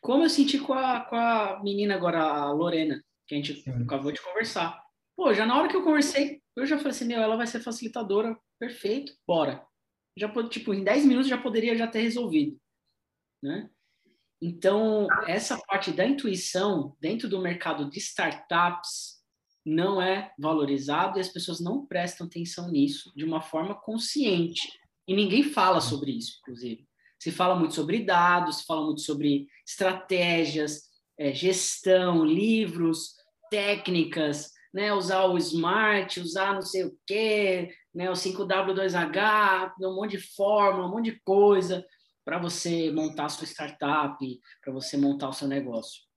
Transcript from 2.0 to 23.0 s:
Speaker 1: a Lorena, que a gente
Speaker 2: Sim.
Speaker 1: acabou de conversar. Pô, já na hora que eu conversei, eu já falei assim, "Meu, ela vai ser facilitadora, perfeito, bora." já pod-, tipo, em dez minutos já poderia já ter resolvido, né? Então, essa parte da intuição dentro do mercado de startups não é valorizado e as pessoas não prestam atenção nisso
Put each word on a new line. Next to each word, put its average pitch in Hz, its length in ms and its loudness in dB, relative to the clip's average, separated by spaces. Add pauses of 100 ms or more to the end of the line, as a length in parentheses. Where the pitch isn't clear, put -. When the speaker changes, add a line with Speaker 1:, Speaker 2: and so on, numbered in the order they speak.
Speaker 1:
a 147 300 0
Lorena, 160 520 0 (240)
que 147 80 -8
a - 20 -2
gente 143 240 -6
Speaker 2:
Sim. 123 220 -4
Speaker 1:
acabou 139 280 -4
de 147 100 -8
conversar. 185 600 -4 (340)
Pô, 320 180 4
já 208 120 2
na 240 120 4
hora 330 100 4
que - 80 -2
eu 370 80 2
conversei, 285 580 2 (140)
eu 254 100 -2
já 285 120 0
falei 285 140 -2
assim, 240 140 -6
"Meu, 233 160 0
ela 220 140 2
vai 233 100 -2
ser 233 140 -6
facilitadora, 226 800 -2 (200)
perfeito, 240 560 -6 (140)
bora." 160 380 0 (520)
já 208 120 -4
pod-, 233 200 -4
tipo, - 240 -4
em 196 100 -2
dez 254 220 4
minutos 262 220 6
já 254 100 0
poderia 226 380 0
já 226 120 0
ter 226 140 -2
resolvido, 226 560 0 (880)
né? 175 260 -6 (720)
Então, 202 640 2 (220)
essa 226 400 -2
parte 190 240 -2
da 180 140 2
intuição 208 960 -2
dentro 214 260 -4
do 185 140 -2
mercado 160 480 -4
de - 100 -10
startups - 1200 -4 (460)
não 180 360 2
é 190 380 -2
valorizado 151 800 0
e - 20 0
as 185 60 -4
pessoas 175 320 -8
não 208 260 -4
prestam 175 400 -6
atenção 170 460 -8
nisso 143 460 0